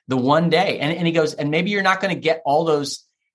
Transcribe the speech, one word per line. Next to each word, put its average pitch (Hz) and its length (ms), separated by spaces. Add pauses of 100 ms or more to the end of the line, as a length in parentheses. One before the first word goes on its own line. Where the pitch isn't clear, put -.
the 131 80
one 147 320
day. 160 300
And, 147 180
and 170 100
he 165 60
goes, 156 220
"And 147 160
maybe 175 200
you're 202 200
not 190 100
gonna 190 140 (140)
get 160 160
all 147 200
those 147 400 (300)